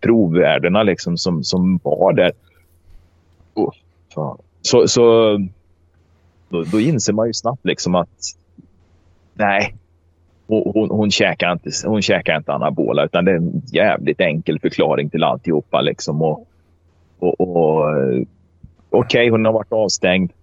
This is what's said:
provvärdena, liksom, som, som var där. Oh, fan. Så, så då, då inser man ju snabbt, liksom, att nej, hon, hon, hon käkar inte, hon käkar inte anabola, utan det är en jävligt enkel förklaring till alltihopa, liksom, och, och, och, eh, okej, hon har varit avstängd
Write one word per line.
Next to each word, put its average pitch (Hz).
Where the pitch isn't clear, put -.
provvärdena, 87
liksom, 87
som, 82
som 92
var 87
där. 90
Oh, 110
fan. 76
Så, 110
så 113
då, 85
då 87
inser 117
man 110
ju 110
snabbt, 127
liksom, 90
att 87
nej, 101
hon, 107
hon, 107
hon 104
käkar 87
inte, 90
hon 107
käkar 87
inte 73
anabola, 69
utan 87
det 95
är 92
en 82
jävligt 76
enkel 80
förklaring 76
till 80
alltihopa, 73
liksom, 73
och, 78
och, 90
och, 80
eh, 64
okej, 120
hon 113
har 110
varit 107
avstängd 95